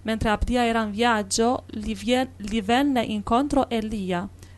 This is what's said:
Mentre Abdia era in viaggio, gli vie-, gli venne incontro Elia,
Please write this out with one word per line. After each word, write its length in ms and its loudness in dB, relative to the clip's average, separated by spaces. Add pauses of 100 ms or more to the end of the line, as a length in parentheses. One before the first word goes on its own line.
Mentre 280 -2
Abdia 360 2
era 180 2
in 80 -4
viaggio, 760 2
gli 260 -6
vie-, 440 0
gli 260 -4
venne 400 2
incontro 680 0
Elia, 580 -2 (300)